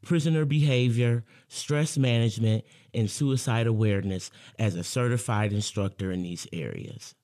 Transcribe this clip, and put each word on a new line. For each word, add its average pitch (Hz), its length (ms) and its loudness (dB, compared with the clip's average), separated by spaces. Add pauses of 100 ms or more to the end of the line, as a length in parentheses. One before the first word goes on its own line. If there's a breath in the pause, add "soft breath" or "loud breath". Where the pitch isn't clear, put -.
prisoner 160 400 2
behavior, 123 800 2 (240 loud breath)
stress - 500 -2
management, 117 680 2 (280 loud breath)
and 107 160 0
suicide 123 560 0
awareness 101 640 0 (300 loud breath)
as 107 160 0
a 85 80 -4
certified 113 720 0
instructor 98 580 -4
in 92 100 -2
these 87 300 -8
areas. - 720 -10